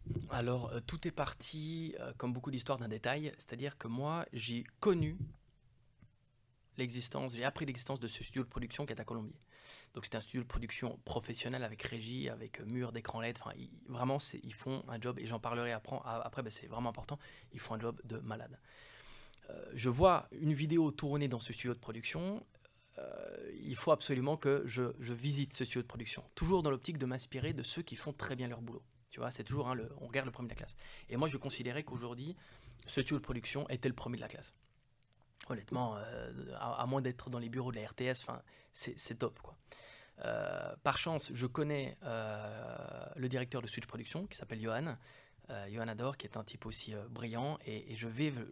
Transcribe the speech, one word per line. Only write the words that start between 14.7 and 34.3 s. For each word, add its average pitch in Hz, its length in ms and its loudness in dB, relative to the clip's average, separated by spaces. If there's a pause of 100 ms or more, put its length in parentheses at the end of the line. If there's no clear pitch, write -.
un 120 120 -4
job, 123 200 -2
et 110 60 -4
j'en 113 140 -2
parlerai 120 320 2
après, 117 320 -2
a-, 117 220 0
après, 131 160 -4
bah, 113 80 -4
c'est - 180 -4
vraiment 117 220 0
important, 123 280 -2 (360)
ils 117 60 -8
font - 160 -2
un 110 40 -2
job 117 260 -2
de 110 120 -4
malade. 117 420 -6 (920)
Euh, - 240 -8
je 123 160 2
vois 165 420 10
une 151 220 4
vidéo 156 380 6
tournée 147 360 2
dans 123 120 0
ce 110 140 -4
studio 123 220 0
de - 40 -6
production, 160 640 -2 (540)
euh, - 540 -6 (100)
il 120 140 -2
faut - 160 6
absolument 139 440 6
que 139 300 6
je, 123 340 2
je 120 140 -2
visite 139 400 2
ce 131 120 0
studio 123 180 0
de 120 40 -12
production, - 360 -6 (100)
toujours 175 300 6
dans 147 80 6
l'optique 143 260 0
de 131 80 2
m'inspirer 131 480 0
de 131 100 -2
ceux 165 200 0
qui 123 120 -8
font 143 180 -4
très - 220 -2
bien 127 120 0
leur 120 140 -4
boulot. 117 220 -6 (280)
Tu - 80 -8
vois, 120 100 0
c'est - 140 -4
toujours, 127 260 2
hein, 127 60 2
le, 117 140 -2 (120)
on 127 60 -6
regarde 131 180 2
le 120 60 -2
premier 123 160 -4
de 113 60 -8
la - 40 -6
classe. - 180 -6 (340)
Et 120 80 0
moi, 147 100 6
je 135 100 2
considérais 127 460 0
qu'aujourd'hui, 127 520 -4 (520)
ce - 140 4
studio 143 160 4
de - 60 -2
production 135 460 0
était 131 200 2
le 123 60 2
premier 123 220 -2
de - 40 -6
la 117 60 -4
classe. - 260 -12 (960)